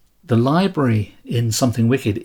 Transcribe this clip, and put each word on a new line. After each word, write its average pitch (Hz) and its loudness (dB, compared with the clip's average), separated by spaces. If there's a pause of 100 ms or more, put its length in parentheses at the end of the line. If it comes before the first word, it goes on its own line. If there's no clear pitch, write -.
(220)
The 117 0
library 135 0 (100)
in 120 -2
Something 113 0
Wicked 117 0